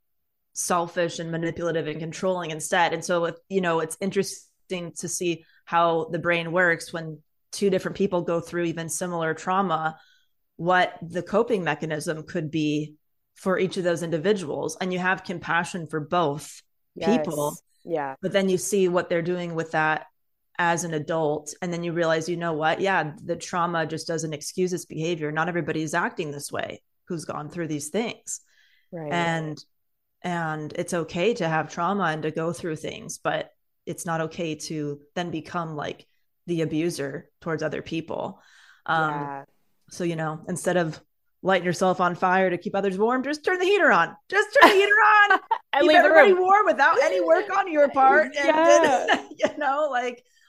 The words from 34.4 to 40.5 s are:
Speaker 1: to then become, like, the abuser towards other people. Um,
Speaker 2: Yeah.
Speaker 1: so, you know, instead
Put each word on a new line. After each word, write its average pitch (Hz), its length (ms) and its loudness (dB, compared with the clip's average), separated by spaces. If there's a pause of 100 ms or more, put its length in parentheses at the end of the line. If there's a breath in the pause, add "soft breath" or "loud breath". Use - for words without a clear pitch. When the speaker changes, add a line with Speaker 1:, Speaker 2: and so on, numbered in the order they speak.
Speaker 1:
to 147 460 -6 (140)
then 175 160 -4
become, 160 440 -6
like, - 300 -8 (400)
the 170 160 -2
abuser 156 680 -4 (120)
towards 160 220 -4
other 147 180 -4
people. - 580 -8 (460 soft breath)
Um, 160 360 0
Speaker 2:
Yeah. 139 240 -10 (440)
Speaker 1:
so, - 140 -8
you 170 120 -2
know, 160 320 -6
instead 180 300 -2